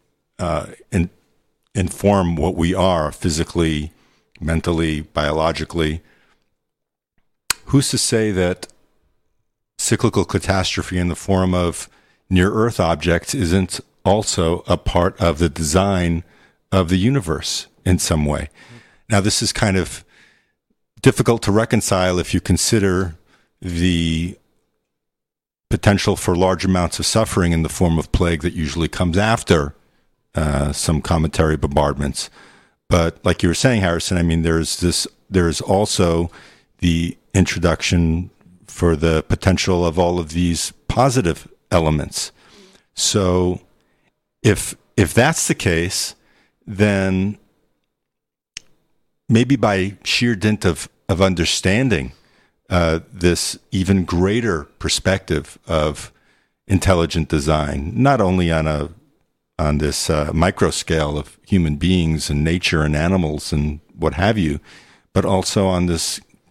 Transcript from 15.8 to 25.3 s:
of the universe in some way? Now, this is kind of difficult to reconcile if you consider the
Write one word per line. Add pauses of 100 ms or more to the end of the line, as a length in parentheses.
of
the
universe (160)
in
some
way? (600)
Now,
this
is
kind
of (1000)
difficult
to
reconcile
if
you
consider (460)
the (1300)